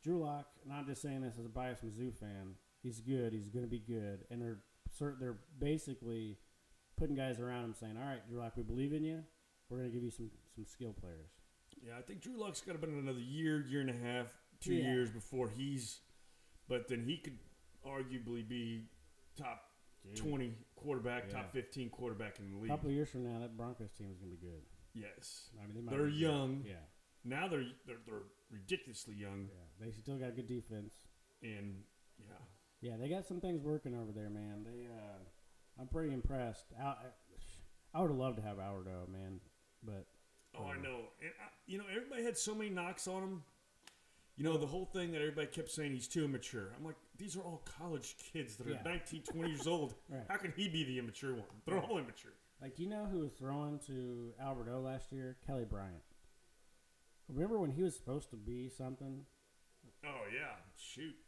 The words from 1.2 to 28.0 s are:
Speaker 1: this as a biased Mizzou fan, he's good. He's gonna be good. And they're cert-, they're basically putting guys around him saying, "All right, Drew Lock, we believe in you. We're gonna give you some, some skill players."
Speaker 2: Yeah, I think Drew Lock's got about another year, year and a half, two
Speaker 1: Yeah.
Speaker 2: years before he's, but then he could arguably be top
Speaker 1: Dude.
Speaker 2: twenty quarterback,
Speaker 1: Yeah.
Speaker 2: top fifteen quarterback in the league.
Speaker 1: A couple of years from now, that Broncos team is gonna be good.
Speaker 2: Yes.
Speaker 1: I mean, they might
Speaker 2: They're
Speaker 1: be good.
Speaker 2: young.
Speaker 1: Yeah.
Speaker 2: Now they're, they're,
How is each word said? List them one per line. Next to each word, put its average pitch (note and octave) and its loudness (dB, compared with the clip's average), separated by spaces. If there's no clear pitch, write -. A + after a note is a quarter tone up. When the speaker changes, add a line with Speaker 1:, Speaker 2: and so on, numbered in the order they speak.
Speaker 1:
this A#2 -2
as A2+ -4
a A2+ -6
biased B2 -2
Mizzou A2+ -2
fan, G2 -6
he's A2+ -2
good. A#2+ 4
He's G#2 -2
gonna A#2+ 0
be A2+ 0
good. G#2 -2
And A#2+ -2
they're A2+ -2
cert-, C#3+ 2
they're B2 0
basically A#2 2
putting D3 6
guys C3 2
around B2 0
him A2+ -2
saying, A2 -6
"All C3 -2
right, B2 -4
Drew A#2+ -2
Lock, A#2 -2
we A#2+ 0
believe B2+ 4
in D#3 4
you. D#3+ 0
We're B2 -2
gonna B2 0
give A#2+ 0
you A#2 2
some, A2+ -4
some G#2+ -6
skill A#2 -4
players." D#2+ -8
Speaker 2:
Yeah, A#2 -10
I B2 -8
think F#3+ -8
Drew B3+ -4
Lock's G3+ -2
got F#3 -4
about D#3+ 0
another C3+ 0
year, D3 4
year C3+ 2
and C3+ 4
a B2 2
half, A#2+ 2
two F3+ 4
Speaker 1:
Yeah. C3+ 8
Speaker 2:
years B2 6
before A#2 0
he's, C3 0
but A#2+ 2
then A#2 2
he D#3 4
could C3+ -6
arguably B2+ -2
be A2+ -2
top C3 -4
Speaker 1:
Dude. G2 -10
Speaker 2:
twenty C3 2
quarterback, B2 0
Speaker 1:
Yeah. G2+ -4
Speaker 2:
top F#2+ -6
fifteen B2 -2
quarterback A2 -2
in G2 -6
the G2 -4
league. A2+ 0
Speaker 1:
A - 6
couple D3 2
of C#3 6
years D3 4
from B2+ -2
now, A#2 0
that A#2 -4
Broncos A#2 -4
team G2+ -8
is F#2 -10
gonna F#2 -8
be F2 -8
good. E2+ -10
Speaker 2:
Yes. - -10
Speaker 1:
I G2+ -8
mean, G#2 -8
they A#2 -4
might A#2 -2
Speaker 2:
They're C#3+ 6
Speaker 1:
be D3 4
good. D3+ 2
Speaker 2:
young. C#3 6
Speaker 1:
Yeah. G2 -6
Speaker 2:
Now D3 2
they're, C#3+ 4
they're, A2+ -8